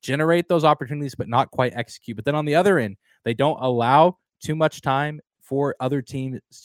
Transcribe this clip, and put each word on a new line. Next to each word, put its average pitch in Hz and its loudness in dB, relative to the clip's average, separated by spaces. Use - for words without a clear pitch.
generate 160 0
those 170 0
opportunities 147 0
but 107 -8
not 117 0
quite 127 -2
execute. - -12
But 107 -10
then 143 -2
on 151 -2
the 147 0
other 185 4
end, 107 -4
they 120 -2
don't 139 0
allow 131 4
too 156 -6
much 156 -2
time 147 -2
for 139 -4
other 131 -4
teams 131 -8